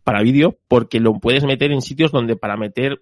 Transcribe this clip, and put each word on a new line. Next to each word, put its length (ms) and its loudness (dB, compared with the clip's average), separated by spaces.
para 200 0
vídeo, 340 2
porque 320 0
lo 200 4
puedes 260 0
meter 260 0
en 100 0
sitios 300 0
donde 240 0
para 220 -8
meter 440 -6